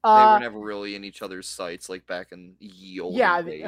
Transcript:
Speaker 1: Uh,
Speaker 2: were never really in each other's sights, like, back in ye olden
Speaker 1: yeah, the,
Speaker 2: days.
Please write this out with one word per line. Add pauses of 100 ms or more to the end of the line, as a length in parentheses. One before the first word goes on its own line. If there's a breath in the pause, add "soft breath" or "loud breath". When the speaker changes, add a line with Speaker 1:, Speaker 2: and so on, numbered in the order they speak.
Speaker 1:
Uh,
Speaker 2:
were
never
really
in
each
other's
sights,
like,
back
in
ye
olden
Speaker 1:
yeah,
the,
Speaker 2:
days.